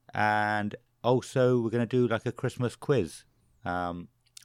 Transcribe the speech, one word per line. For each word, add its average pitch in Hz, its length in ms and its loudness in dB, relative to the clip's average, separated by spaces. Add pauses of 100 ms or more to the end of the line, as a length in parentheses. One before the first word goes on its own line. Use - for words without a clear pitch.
(140)
and 107 600 0 (280)
also 127 580 2
we're 113 100 -2
gonna 117 160 0
do, 123 200 2
like, 113 200 0
a 113 60 -4
Christmas - 440 -4
quiz. 110 480 -2 (400)
Um, 87 440 -4 (360)